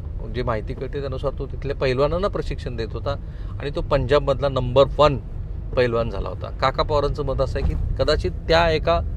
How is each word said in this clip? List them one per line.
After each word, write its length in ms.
जी 60
माहिती 320
कळते 260
त्यानुसार 400
तो 60
तिथल्या 300
पैलवानांना 520
प्रशिक्षण 480
देत 180
होता 220
आणि 160
तो 60
पंजाबमधला 680
नंबर 340
वन 200
पैलवान 320
झाला 200
होता. 280
काका 260
पवारांचं 420
मत 160
असं 180
आहे 140
की 300
कदाचित 280
त्या 380
एका 320